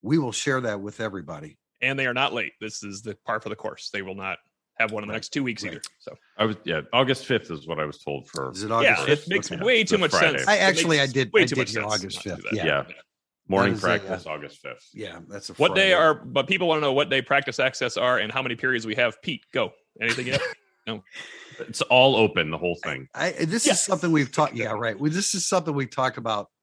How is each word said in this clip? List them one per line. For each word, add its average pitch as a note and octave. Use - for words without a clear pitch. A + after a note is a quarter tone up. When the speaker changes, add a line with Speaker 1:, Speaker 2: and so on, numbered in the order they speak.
Speaker 1:
we D3
will B2+
share C3
that G#2+
with G2+
everybody. D#2
Speaker 2:
And C3+
they C3+
are B2
not B2+
late. A2
This G#2+
is G2+
the A2
par A2+
for A2
the G2+
course. -
They G2+
will F#2+
not F#2+
have A2
one G#2+
in G#2
the G#2+
Speaker 1:
Right. -
Speaker 2:
next -
two C#3+
weeks A#2+
Speaker 1:
Right. F2
Speaker 2:
either. -
So -
Speaker 3:
I G#2+
was, G#2+
yeah, D#2
August B2+
fifth -
is D#2
what D#2+
I D2+
was D2
told C#2+
for. C2
Speaker 1:
Is F#2+
it G#2+
August A#2
Speaker 2:
Yeah, -
Speaker 1:
fifth? D3
Speaker 2:
it -
makes F#3+
Speaker 1:
Okay. E3+
Speaker 2:
way A3+
too A3
Speaker 3:
The G3
Speaker 2:
much E3
Speaker 3:
Friday. D#3+
Speaker 2:
sense. C3
Speaker 1:
I G#3
Speaker 2:
It -
Speaker 1:
actually, E3
I C#3
Speaker 2:
makes C3
Speaker 1:
did, C3+
Speaker 2:
way G#3+
Speaker 1:
I D#3+
Speaker 2:
too B2+
Speaker 1:
did C3
Speaker 2:
much A2+
Speaker 1:
hear A2+
Speaker 2:
sense G#2+
Speaker 1:
August F#2+
Speaker 2:
not -
to G2+
Speaker 1:
fifth. F2
Speaker 2:
do A2
that. F2+
Speaker 1:
Yeah. -
Speaker 3:
Yeah. -
Morning G2
Speaker 1:
That E2
is -
a, F2+
Speaker 3:
practice, F2
Speaker 1:
uh, -
Speaker 3:
August D2
fifth. -
Speaker 1:
Yeah, G2+
that's G2
a F#2
Speaker 2:
What -
day F#3+
Speaker 1:
Friday. -
Speaker 2:
are, D#3+
but C3+
people F3+
wanna D#3
know C#3
what D3
day C3+
practice C3+
access C3
are B2
and G#2+
how C3
many B2
periods B2
we A2
have. A#2+
Pete, D3
go. A2
Anything A#2
yet? C3+
Speaker 1:
<laughs> -
Speaker 2:
No. A2
Speaker 3:
It's -
all B2+
open, F2+
the D#2+
whole F2
thing. C2+
Speaker 1:
I, E3+
this E3
Speaker 2:
Yes. -
Speaker 1:
is -
something F3
we've C#3+
talked, D3
yeah, A2
right. A2
We, D3+
this G3
is F3+
something D#3+
we C3+
talked B2+
about, A2